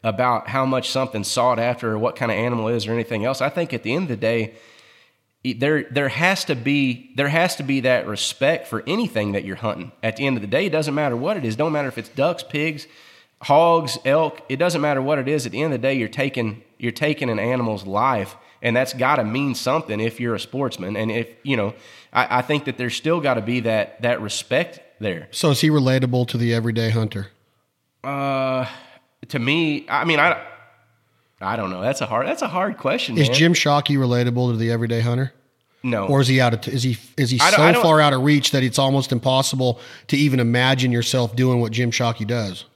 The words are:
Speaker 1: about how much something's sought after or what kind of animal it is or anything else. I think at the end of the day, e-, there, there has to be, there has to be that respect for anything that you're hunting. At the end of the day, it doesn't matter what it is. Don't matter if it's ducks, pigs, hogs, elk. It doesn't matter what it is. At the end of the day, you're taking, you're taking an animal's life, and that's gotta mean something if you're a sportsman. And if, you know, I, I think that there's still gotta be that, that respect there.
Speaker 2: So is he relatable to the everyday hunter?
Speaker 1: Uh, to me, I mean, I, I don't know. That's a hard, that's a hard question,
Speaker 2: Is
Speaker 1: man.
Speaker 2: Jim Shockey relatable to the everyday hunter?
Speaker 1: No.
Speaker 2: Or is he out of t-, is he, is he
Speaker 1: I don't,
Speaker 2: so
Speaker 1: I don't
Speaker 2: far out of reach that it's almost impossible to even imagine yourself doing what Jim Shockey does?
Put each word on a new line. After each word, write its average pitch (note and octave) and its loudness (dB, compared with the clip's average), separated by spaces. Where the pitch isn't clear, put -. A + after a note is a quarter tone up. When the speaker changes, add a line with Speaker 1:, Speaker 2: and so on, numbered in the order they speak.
Speaker 1:
about A2+ 0
how C3 -2
much C3 -2
something's A#2 -4
sought B2 2
after A#2+ -2
or G#2+ -2
what A2+ -2
kind A#2 -4
of G2 -2
animal A2+ -2
it A#2+ 0
is G#2 -4
or A2+ -2
anything A2+ -2
else. C3 -2
I C3+ 0
think E3 -4
at A#2 -6
the A#2 -2
end F3 -2
of D#3+ -6
the A#2+ -2
day, A2 -2
e-, A2+ -4
there, C#3+ 0
there C#3 0
has E3+ 0
to D3+ -2
be, C3 -2
there C#3+ 0
has E3 0
to D3 -10
be C3+ -2
that B2 2
respect C3+ -2
for A2+ -6
anything A#2 -2
that G2+ -2
you're F#2 -8
hunting. G#2+ -6
At A2+ -4
the B2+ -4
end C3 0
of G#2+ -4
the G#2 -10
day, D3+ 0
it E3+ -2
doesn't D3 -2
matter C#3+ 0
what F#3 -2
it C#3+ -6
is. A2 -2
Don't D3+ 0
matter C#3+ -2
if - -10
it's A#2 -12
ducks, E3 -2
pigs, D3+ -4
hogs, D#3+ 4
elk. D3+ 2
It C3 -4
doesn't E3 2
matter C#3+ 2
what C#3+ 2
it C3 -2
is. C#3+ 0
At A2 -6
the A2+ -4
end D#3 0
of A#2+ -2
the C3 0
day, C3+ 2
you're A2+ 0
taking, B2 -4
you're A#2+ -4
taking D3 -2
an G#2 -2
animal's A2+ -2
life, G#2+ 0
and A#2 0
that's C3 0
gotta C3 2
mean B2+ -2
something C3 -2
if A2+ -4
you're A#2 -2
a F#2+ -6
sportsman. A2+ -6
And A2 -2
if, A#2 -4
you C3+ 0
know, G#2+ -2
I, B2 2
I - 0
think D3 -2
that C3 -6
there's A#2+ -4
still E3+ 0
gotta B2+ 0
be A#2+ -2
that, A2 -2
that A#2+ 0
respect B2+ -4
there. F2+ -6
Speaker 2:
So - 0
is C3+ 2
he D#3 4
relatable B2+ 2
to B2 -4
the A#2 2
everyday A2+ 0
hunter? G#2+ -2
Speaker 1:
Uh, C3+ -2
to C#3+ -4
me, D3 0
I B2+ 0
mean, D#3+ 2
I, D#3+ 4
I F#2+ -2
don't G2 -4
know. F#2 -8
That's B2 -2
a A#2 -4
hard, A#2 -2
that's - -4
a C#4 -4
hard F3+ -4
question, C3 -2
Speaker 2:
Is C#3+ 4
Speaker 1:
man. B2+ 2
Speaker 2:
Jim E3+ 6
Shockey C#3+ 2
relatable B2 2
to A2+ 0
the A2+ 0
everyday A#2 0
hunter? B2 -2
Speaker 1:
No. A2+ -2
Speaker 2:
Or C#3 4
is B2 4
he C3 4
out B2 4
of A2 -4
t-, B2 -8
is B2+ -2
he, B2 0
is C3 0
he B2 0
Speaker 1:
I E3 6
don't, G#3 6
Speaker 2:
so D3+ 6
Speaker 1:
I D#3+ 8
don't A#3+ 4
Speaker 2:
far D#3 6
out D3 6
of C3 0
reach D3 4
that C3+ 2
it's B2+ 0
almost C3+ 2
impossible C3 2
to C#3+ 2
even C#3 4
imagine B2 4
yourself A#2 0
doing B2+ 4
what A2+ 0
Jim A#2 0
Shockey A2+ -2
does? G#2 -4